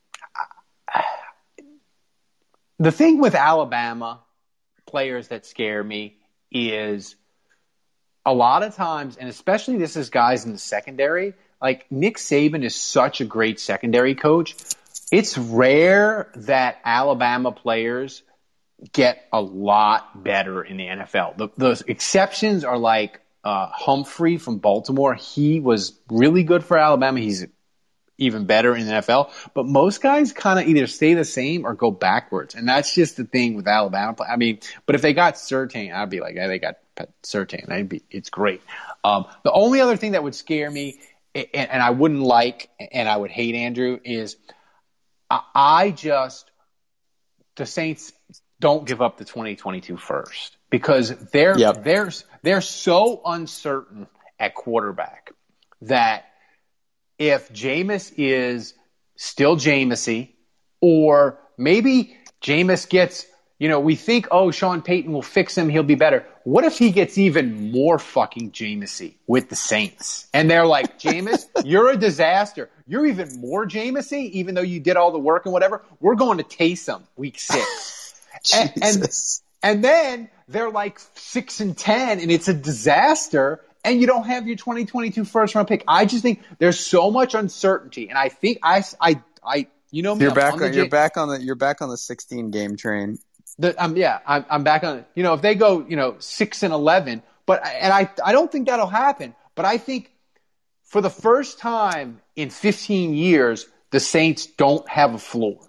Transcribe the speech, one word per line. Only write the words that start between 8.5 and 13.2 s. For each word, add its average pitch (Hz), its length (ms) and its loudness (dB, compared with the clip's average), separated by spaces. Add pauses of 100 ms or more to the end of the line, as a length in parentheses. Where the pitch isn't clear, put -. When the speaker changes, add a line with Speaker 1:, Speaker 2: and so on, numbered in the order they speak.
Speaker 1:
of 208 120 -8
times, 156 420 -8
and 127 120 -14
especially 214 480 -4
this 165 200 -4
is 139 140 -8
guys 120 340 2
in 117 80 -8
the 101 60 -12
secondary, 143 760 -4 (260)
like, 131 320 -4
Nick 175 240 -2
Saban 147 480 0
is 113 100 -4
such - 460 0